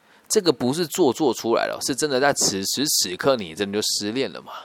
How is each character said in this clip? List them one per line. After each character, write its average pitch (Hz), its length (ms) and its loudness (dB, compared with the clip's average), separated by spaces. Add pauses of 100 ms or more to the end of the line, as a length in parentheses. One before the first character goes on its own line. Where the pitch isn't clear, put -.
(280)
这 220 140 2
个 170 100 4
不 127 220 2
是 165 140 -2
做 143 260 4
作 143 180 2
出 113 220 0
来 - 140 2
了， - 180 -4
是 147 80 0
真 147 160 -2
的 127 100 0
在 143 140 4
此 98 320 0
时 - 220 -2
此 - 280 0
刻 139 200 2
你 90 180 -6
真 98 180 -4
的 104 80 -2
就 - 40 -2
失 - 280 -2
恋 117 220 -4
了 62 80 -12
嘛， - 120 -16 (100)